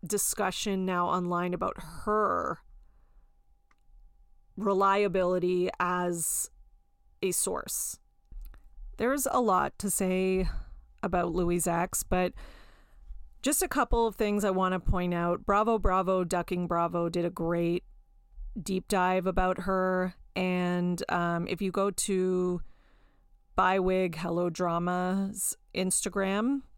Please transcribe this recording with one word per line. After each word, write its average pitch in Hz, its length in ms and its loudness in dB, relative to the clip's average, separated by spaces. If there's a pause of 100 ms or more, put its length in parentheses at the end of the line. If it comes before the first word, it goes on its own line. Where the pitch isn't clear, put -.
discussion 190 800 -2
now 180 220 2
online 175 460 0
about 180 240 -4 (260)
her - 560 0 (2000)
reliability 185 1120 2 (100)
as 175 720 -2 (720)
a 190 100 0
source. - 680 -4 (1000)
There's 262 340 0
a 254 100 2
lot 185 380 2
to 202 100 -2
say 185 580 0 (540)
about 175 320 0
Louis' 175 320 2
ex, 175 380 -2
but 180 300 0 (1080)
just 285 220 2
a 359 40 0
couple 233 380 2
of 214 100 -2
things 208 280 2
I 202 80 2
want 185 220 2
to 185 60 0
point 180 340 2
out. 175 320 0
Bravo, 214 340 4
Bravo, 185 440 2
Ducking 175 440 -2
Bravo 170 420 0
did 170 160 -2
a 170 40 0
great 170 540 0 (800)
deep 185 260 -4
dive 185 380 2
about 185 360 0
her. 185 520 0 (220)
And, 180 720 0
um, 170 380 0
if - 140 -6
you 190 100 -2
go 196 180 0
to 185 720 0 (960)
Bywig 185 580 2
Hello 175 340 0
Drama's 180 1080 -2 (160)
Instagram 196 880 0 (160)